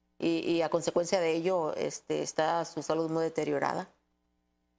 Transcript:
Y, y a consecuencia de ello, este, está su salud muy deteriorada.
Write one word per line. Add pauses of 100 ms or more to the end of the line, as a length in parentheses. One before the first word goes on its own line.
(180)
Y,
y
a
consecuencia
de
ello,
este,
está
su
salud
muy
deteriorada. (880)